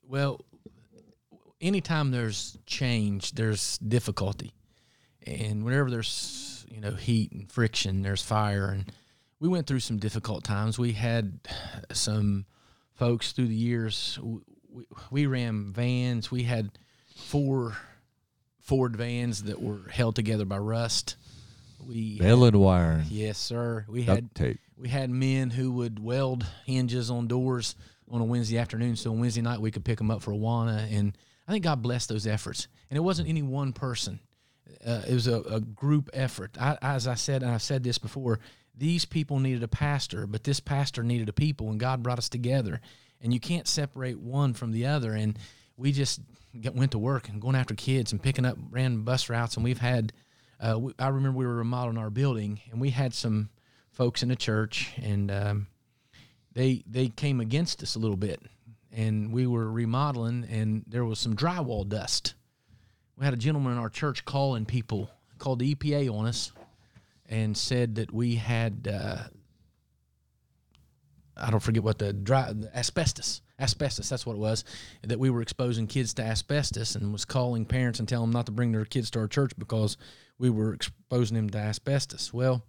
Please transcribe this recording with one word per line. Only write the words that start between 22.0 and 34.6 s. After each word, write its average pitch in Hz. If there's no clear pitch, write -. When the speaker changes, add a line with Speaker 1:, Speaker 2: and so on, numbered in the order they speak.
Speaker 2:
Baling 120
Speaker 1:
had -
Speaker 2:
wire. 87
Speaker 1:
Yes, 107
sir. 117
We 120
Speaker 2:
Duct 98
Speaker 1:
had 117
Speaker 2:
tape. 67
Speaker 1:
we 127
had 135
men 131
who 127
would 117
weld 123
hinges 127
on 120
doors 127
on 117
a 113
Wednesday 113
afternoon, 117
so 113
on 113
Wednesday 120
night 117
we 110
could 107
pick 117
'em 107
up 107
for -
Awana. 110
And 104
I 170
think 208
God 151
blessed 123
those 110
efforts. -
And 135
it 156
wasn't 170
any 160
one 135
person. 120